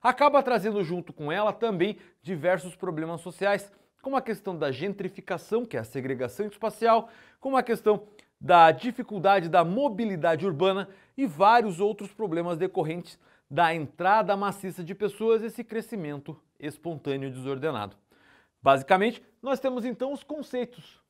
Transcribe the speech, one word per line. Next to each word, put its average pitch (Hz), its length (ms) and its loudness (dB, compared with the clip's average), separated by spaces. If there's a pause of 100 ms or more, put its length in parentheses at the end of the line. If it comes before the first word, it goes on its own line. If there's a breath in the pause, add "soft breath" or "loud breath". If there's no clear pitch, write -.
acaba 269 400 4
trazendo 214 420 0
junto 170 300 -6
com 147 180 -8
ela 202 220 0
também 208 440 -2 (220 loud breath)
diversos 175 560 -2
problemas 165 460 -8
sociais, 196 500 -2 (300 soft breath)
como 269 160 -4
a 247 60 0
questão 196 340 -8
da 147 140 -2
gentrificação, 190 960 -6
que 139 100 -8
é - 20 -2
a 113 40 -6
segregação 131 640 -6
espacial, 220 640 0 (300 loud breath)
como 269 160 -4
a 254 60 4
questão 214 460 0 (340 soft breath)
da 165 300 10
dificuldade 202 760 0
da 170 160 4
mobilidade 190 840 0
urbana 190 420 0 (260 loud breath)
e 269 120 -2
vários 196 520 4
outros 202 320 -2
problemas 170 460 -4
decorrentes 175 640 -4 (280 soft breath)
da 165 280 0
entrada 185 600 0
maciça 190 480 -6
de 185 120 -10
pessoas, 220 480 0
esse 226 200 -10
crescimento 165 760 -10 (200)
espontâneo 139 680 -8
desordenado. 131 680 -6 (680 soft breath)
Basicamente, 185 640 4 (180 soft breath)
nós 262 180 -2
temos 254 260 -4
então 254 260 -6
os 277 120 -10
conceitos 247 760 -10 (100)